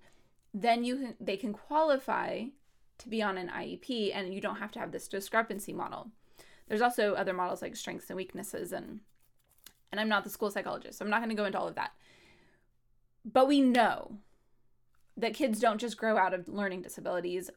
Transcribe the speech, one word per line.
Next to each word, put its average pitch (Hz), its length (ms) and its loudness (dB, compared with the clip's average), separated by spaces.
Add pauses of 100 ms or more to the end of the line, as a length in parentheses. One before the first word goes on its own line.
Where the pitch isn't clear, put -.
(540)
then 233 300 2
you 247 120 0
can, 262 240 -6
they 190 180 -2
can 208 160 -2
qualify 262 920 0 (520)
to - 120 -18
be 220 120 0
on 196 160 0
an 180 120 -6
I - 160 -6
E - 120 -8
P, 220 340 -2
and 190 220 -4
you 202 80 -6
don't 196 140 -4
have 214 160 -8
to 233 80 -12
have 185 120 -6
this - 160 -8
discrepancy 208 640 -2
model. - 360 -8 (580)
There's 214 140 0
also 240 320 4
other 190 200 0
models 180 280 -2
like - 140 -8
strengths - 340 -10
and 185 80 -8
weaknesses, 185 540 -8
and, - 300 -10 (920)
and 202 100 -2
I'm 220 80 0
not 202 140 4
the 208 80 -8
school - 180 -2
psychologist, - 480 -6
so 190 80 -6
I'm 214 60 0
not 226 100 2
gonna 226 140 -2
go 208 100 0
into 190 140 -2
all - 80 -2
of 165 80 -8
that. - 160 -4 (1300)
But 254 240 6
we 285 140 8
know 233 560 4 (1000)
that 214 160 0
kids 220 260 2
don't 220 220 4
just 226 160 -4
grow 220 180 2
out 185 180 4
of 180 140 -4
learning 190 360 -2
disabilities. 180 720 -4